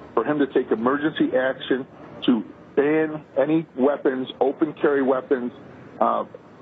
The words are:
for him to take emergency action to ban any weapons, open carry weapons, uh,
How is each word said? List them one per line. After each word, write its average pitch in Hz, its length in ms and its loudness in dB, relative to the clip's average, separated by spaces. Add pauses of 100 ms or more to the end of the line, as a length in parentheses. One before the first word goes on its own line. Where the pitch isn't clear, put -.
(120)
for 117 100 0
him 135 160 -2
to 139 100 2
take - 220 -2
emergency 143 640 0
action 131 520 -2 (400)
to 120 180 2 (320)
ban 151 480 0 (120)
any 156 300 2 (100)
weapons, 131 520 0 (120)
open 143 340 0
carry 143 280 2
weapons, 127 500 0 (480)
uh, 113 240 2 (360)